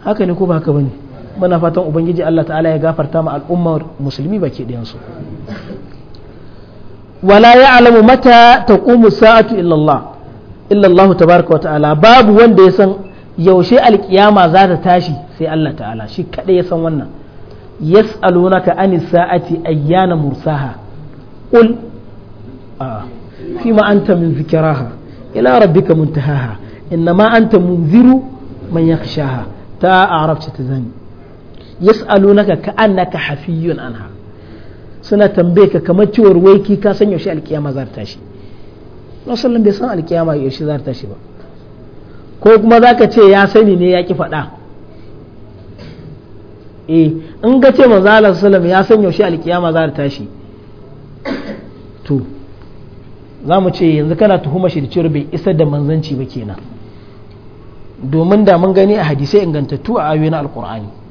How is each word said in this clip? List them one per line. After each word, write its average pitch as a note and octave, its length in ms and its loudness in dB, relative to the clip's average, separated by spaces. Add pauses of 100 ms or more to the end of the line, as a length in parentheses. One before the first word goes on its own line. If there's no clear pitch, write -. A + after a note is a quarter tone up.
Haka G3+ 220 -2
ne F3 80 -4
ko F#3+ 120 -4
ba F3 80 0
haka D#3+ 180 -4
ba D3 80 0
ne? C3+ 100 -4 (480)
Muna F3+ 220 0
fatan E3+ 280 -2
Ubangiji E3 340 -4
Allah D#3+ 220 0
Ta'ala E3 240 -4
ya D#3+ 100 -2
gafarta D#3+ 440 -4
ma D#3 100 -6
al'ummar E3 500 -4 (180)
musulmi C#3+ 380 -6
baki C#3 260 -8
ɗayansu. A#2 320 -14 (2250)
"Wala G#3+ 340 6
ya'lamu A#3+ 480 6
mata A#3+ 640 6
taqumu A#3 440 4
sa'atu A3+ 460 4
illa F3 180 0
Allah." D3+ 280 0 (680)
Illa G3+ 180 2
Allah F#3 280 4
tabaraka F3 360 4
wa D#3 60 2
ta'ala. D3+ 360 -2
Babu G#3+ 420 6
wanda A3 260 6
ya F#3 100 6
san F#3+ 220 2 (440)
yaushe F#3 400 2
alkiyama G3+ 720 2
za F#3 200 4
ta F3 80 0
tashi F3 380 0 (240)
sai D#3+ 80 -6
Allah D#3 280 -4
Ta'ala. A2 340 -12
Shi F3 160 -10
kaɗai - 320 -4
ya F3 80 0
san F3+ 160 -6
wannan. D#3 280 -4 (720)
"Yas'alunaka F#3 960 0
anis F3+ 340 -2
sa'ati F3 540 -2
ayyana E3+ 520 -2
mursaha." C#3 580 -6 (760)
Qul, A#3 260 4 (1040)
a, A#2+ 220 -12 (600)
"Fima G#3+ 240 2
anta G3+ 300 0
min E3 180 -2
zikraha. D3 540 -4 (460)
Ila A#3+ 260 2
rabbika F3 340 2
muntahaha. C#3 600 -4 (340)
Innama F3 420 0
anta A3+ 260 2
munziru F3+ 640 2 (500)
man E3 140 0
yakhshaha." C#3 600 -4 (340)
Ta F#3 300 2
Arab D#3+ 300 -2
ce - 100 -14
ta - 120 -12
zani. B2+ 280 -8 (920)
"Yas'alunaka G3+ 760 2
ka'annaka F#3+ 600 -2
hafiyyun D#3+ 600 -8
anha." B2 380 -16 (920)
Suna G3+ 200 2
tambaye F#3 400 2
ka E3+ 120 -2
kamar F#3+ 300 0
cewar G3+ 260 4
wai G3 260 4
ki G3 160 -2
ka G3+ 160 -2
san G#3 160 0
yaushe F3+ 200 -6
alkiyama D3 420 -8
za C3 140 -8
ta A2 140 -20
tashi. - 180 -16 (1120)
Rasulullah A#3+ 340 -4
bai G#3 100 2
san G3 180 -6
alkiyama E3 460 -4
yaushe C3+ 280 -8
za D3 140 -6
ta - 60 -12
tashi B2+ 220 -12
ba. G2+ 80 -16 (1300)
Ko A3 200 2
kuma A3+ 200 2
za A#3+ 140 4
ka A#3+ 140 2
ce - 120 0 (100)
ya G3 160 4
sani G3+ 300 2
ne F3+ 140 0
ya F3+ 120 0
ki F3+ 120 -6
faɗa. D3+ 360 -8 (2500)
Eh, D#3+ 240 2 (320)
in B3+ 160 2
ka C4 120 6
ce C4+ 140 4
manzo G3+ 220 4
Allah G#3+ 260 4
sallallahu - 0 -
alaihi E3+ 80 -6
wasallam G3 240 2
ya F#3 160 2
san G#3+ 200 2
yaushe G3 220 -2
alkiyama E3+ 480 -4
za D#3+ 140 0
ta C#3+ 60 -6 (100)
tashi, C#3 260 -8 (1800)
to, C#3 160 -4 (1300)
za F3 140 0
mu F#3 100 -2
ce F3+ 160 -4
yanzu D#3 300 -2
kana G3+ 220 0
tuhuma F3+ 300 -4
shi D#3+ 120 -6
da C3+ 80 -8
cewar E3 200 -4
bai C#3+ 240 -6
isar F3+ 220 -4
da D#3+ 100 0
manzanci D3 500 -4
ba C3 100 -8
kenan. G#2 320 -12 (1500)
Domin E3 420 0
da F#3+ 140 2
mun F#3 140 0
gani G3 240 2
a F#3+ 80 -4
hadisai D3 400 -2
ingantattu D3+ 540 -6
a D#3 120 -4
ayoyi D#3 200 -2
na D#3+ 120 -4
Alkur'ani. A2 680 -14